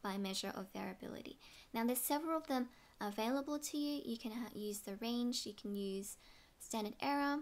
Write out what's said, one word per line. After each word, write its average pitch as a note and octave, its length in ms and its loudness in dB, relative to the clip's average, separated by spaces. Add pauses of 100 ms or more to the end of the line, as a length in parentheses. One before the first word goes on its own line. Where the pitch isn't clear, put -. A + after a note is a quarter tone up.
by G3+ 120 -2
a G3 40 0
measure G3 380 0
of F#3+ 160 -6
variability. - 680 -6 (360)
Now, A#3 100 2
there's B3 160 4
several D#4+ 380 4
of D#4+ 100 0
them B3+ 220 2 (320)
available B3 580 2
to D4 180 -2
you. D4 280 0
You A3+ 120 -2
can A3+ 140 -4
ha-, A3+ 240 -6
use G#3 240 -2
the G3 220 -6
range, A#3+ 440 0
you G#3+ 80 -6
can G3+ 220 -4
use G3 400 -2 (440)
standard G#3+ 420 -2
error C#4+ 400 4